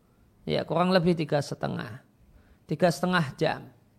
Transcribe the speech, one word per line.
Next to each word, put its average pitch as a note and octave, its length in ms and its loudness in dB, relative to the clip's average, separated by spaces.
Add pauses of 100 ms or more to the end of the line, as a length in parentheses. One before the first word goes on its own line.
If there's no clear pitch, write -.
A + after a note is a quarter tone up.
(460)
ya C3 160 0
kurang F3+ 320 0
lebih F3 240 4
tiga D3 240 0
setengah. - 560 -6 (720)
Tiga D#3+ 240 2
setengah F3+ 400 0
jam. C3 320 -2 (320)